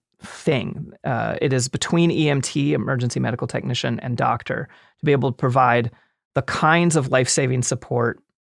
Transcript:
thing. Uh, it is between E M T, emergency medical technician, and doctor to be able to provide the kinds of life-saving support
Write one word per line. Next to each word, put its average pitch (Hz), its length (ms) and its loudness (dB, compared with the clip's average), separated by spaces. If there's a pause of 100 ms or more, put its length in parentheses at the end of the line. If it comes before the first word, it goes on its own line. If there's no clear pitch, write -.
(220)
thing. - 720 -4 (120)
Uh, 113 380 -2
it 131 120 0
is 127 160 0
between 170 420 2
E 151 180 2
M 139 120 0
T, 147 320 -2
emergency 123 460 -2
medical 123 280 -2
technician, 123 520 -4
and 123 180 -6
doctor 123 500 -2 (320)
to 143 60 -8
be 147 60 4
able 135 200 2
to - 60 -8
provide 120 540 2 (440)
the 135 60 0
kinds 165 540 2
of 131 140 2
life-saving 127 520 2
support 120 580 -2 (320)